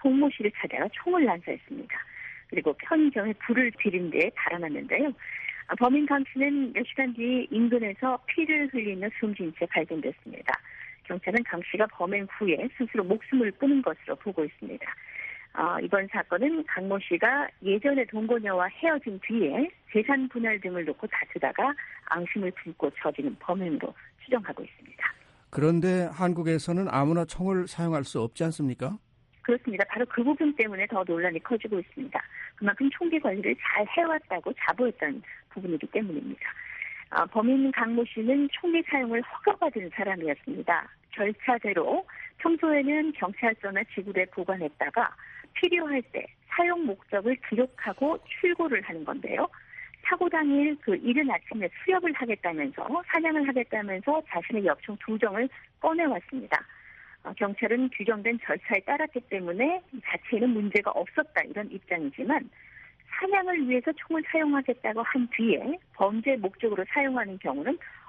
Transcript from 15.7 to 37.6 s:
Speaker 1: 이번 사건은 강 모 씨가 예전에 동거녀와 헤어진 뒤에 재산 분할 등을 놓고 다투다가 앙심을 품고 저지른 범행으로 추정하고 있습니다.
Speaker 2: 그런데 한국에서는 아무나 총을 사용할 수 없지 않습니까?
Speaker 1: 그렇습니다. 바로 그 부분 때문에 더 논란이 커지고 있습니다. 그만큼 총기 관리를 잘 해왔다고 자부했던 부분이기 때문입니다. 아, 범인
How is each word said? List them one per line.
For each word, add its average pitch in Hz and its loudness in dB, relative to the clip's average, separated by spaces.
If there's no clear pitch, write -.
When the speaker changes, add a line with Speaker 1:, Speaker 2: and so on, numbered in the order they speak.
Speaker 1:
이번 196 2
사건은 254 0
강 190 -4
모 196 0
씨가 240 2
예전에 214 2
동거녀와 214 0
헤어진 277 -2
뒤에 214 2
재산 262 2
분할 226 -2
등을 180 -4
놓고 151 -4
다투다가 - -2
앙심을 180 -2
품고 160 -4
저지른 143 -2
범행으로 180 -2
추정하고 - -2
있습니다. - -8
Speaker 2:
그런데 170 4
한국에서는 170 0
아무나 156 4
총을 185 0
사용할 165 0
수 127 -2
없지 117 -2
않습니까? 156 -2
Speaker 1:
그렇습니다. 233 0
바로 226 -2
그 - -2
부분 294 2
때문에 208 0
더 196 0
논란이 170 0
커지고 220 -2
있습니다. - -6
그만큼 208 2
총기 320 0
관리를 208 0
잘 - 0
해왔다고 311 -2
자부했던 180 0
부분이기 180 -6
때문입니다. 156 -4
아, 160 2
범인 262 4